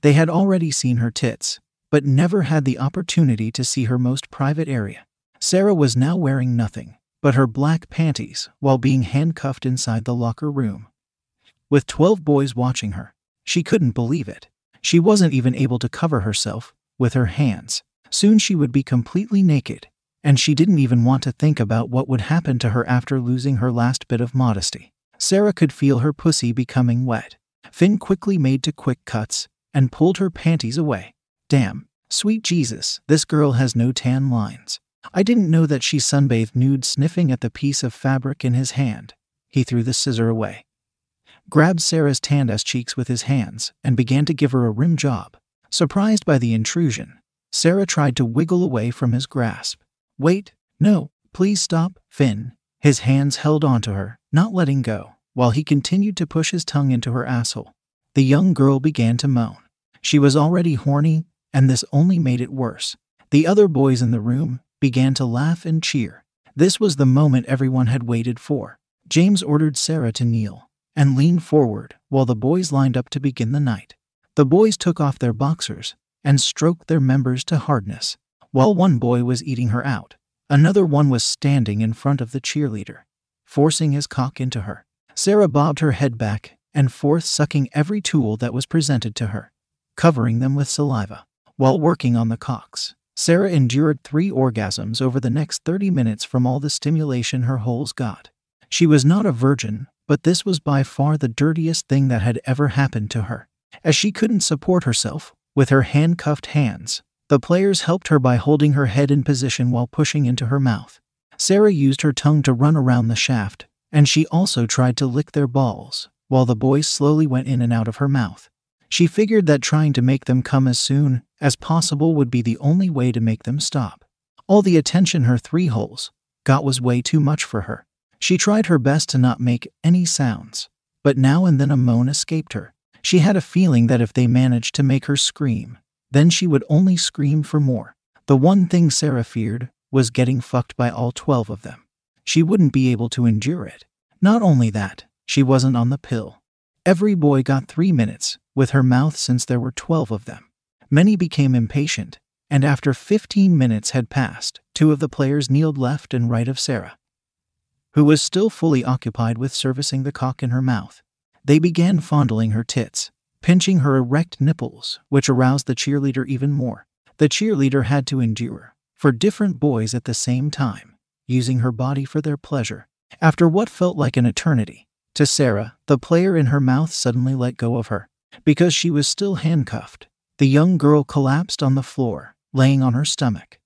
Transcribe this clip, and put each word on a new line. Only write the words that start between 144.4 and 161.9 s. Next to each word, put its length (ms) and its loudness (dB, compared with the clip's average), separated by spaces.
only 280 4
that, 340 -8
she 180 0
wasn't 340 2
on 140 0
the 60 -2
pill. 460 -10
Every 300 2
boy 280 2
got 260 -2
three 240 0
minutes 460 -2
with 160 2
her 120 2
mouth 340 2
since 280 -2
there 160 -2
were 120 -8
twelve 380 -4
of 160 -8
them. 240 -20
Many 260 4
became 380 0
impatient, 640 -4
and 140 2
after 280 0
fifteen 640 2
minutes 340 0
had 200 -4
passed, 500 -6
two 180 4
of 60 0
the 100 -4
players 400 -2
kneeled 300 0
left 340 -4
and 160 0
right 200 -2
of 100 -6
Sarah, 400 -6
who 100 4
was 160 4
still 300 -2
fully 340 0
occupied 540 -4
with 160 -6
servicing 480 -4
the 100 -6
cock 300 -6
in 80 -2
her 120 0
mouth. 380 -4
They 140 6
began 420 2